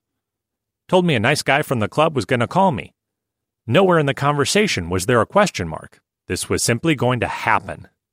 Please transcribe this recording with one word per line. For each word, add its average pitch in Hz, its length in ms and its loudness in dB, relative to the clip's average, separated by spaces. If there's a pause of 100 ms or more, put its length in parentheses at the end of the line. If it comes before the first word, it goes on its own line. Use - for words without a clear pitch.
(880)
Told 180 180 2
me 165 100 2
a 117 40 0
nice 131 240 0
guy 143 180 2
from 131 180 -4
the 104 80 -2
club 156 280 0
was 98 100 -2
gonna 117 220 -2
call 190 240 0
me. - 240 -10 (720)
Nowhere 170 320 4
in 147 80 2
the 135 60 0
conversation 143 760 0
was 90 160 -2
there 120 160 4
a 101 60 0
question 190 420 0
mark. - 320 -14 (260)
This - 220 -6
was 117 140 -2
simply 139 320 0
going 123 240 0
to 95 80 -2
happen. - 600 -2 (260)